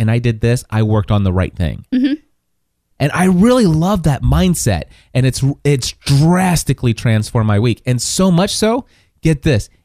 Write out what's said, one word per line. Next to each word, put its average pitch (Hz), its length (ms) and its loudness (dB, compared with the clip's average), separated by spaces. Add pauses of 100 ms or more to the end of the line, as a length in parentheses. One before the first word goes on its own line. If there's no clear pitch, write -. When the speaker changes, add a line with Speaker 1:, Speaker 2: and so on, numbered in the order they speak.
Speaker 1:
and 110 100 0
I 117 80 0
did 117 220 -2
this, 120 300 0
I 110 120 0
worked 107 300 0
on 104 100 2
the 95 100 0
right 90 220 -2
thing. 69 400 -6
Speaker 2:
Mm-hmm. 262 200 0 (840)
Speaker 1:
And 143 140 -2
I 170 140 0
really 214 400 4
love 170 360 0
that 151 200 -2
mindset. 131 640 0 (300)
And 127 120 2
it's, 127 180 -2 (200)
it's 143 280 0
drastically 156 1000 0
transformed 110 520 -2
my 104 120 0
week. 113 280 -2
And 123 140 -2
so 185 300 0
much 180 260 2
so, 226 280 -2 (380)
get 156 200 0
this, 127 280 0 (140)